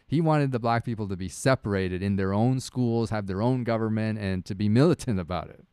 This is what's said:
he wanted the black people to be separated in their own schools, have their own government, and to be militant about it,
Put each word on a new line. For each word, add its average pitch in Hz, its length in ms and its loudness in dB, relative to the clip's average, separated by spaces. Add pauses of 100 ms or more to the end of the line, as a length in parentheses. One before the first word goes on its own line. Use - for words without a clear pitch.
he 147 140 0
wanted 151 300 2
the 123 80 -2
black 117 260 0
people 110 220 -4
to 98 100 -4
be 92 120 -6
separated 95 760 0
in 101 120 2
their 95 180 0
own 123 260 2
schools, 117 500 -2
have 107 180 -4
their 95 140 -4
own 127 220 0
government, 110 560 0
and 95 260 -2
to - 100 -8
be 104 140 0
militant 123 500 4
about 85 300 -6
it, - 240 -20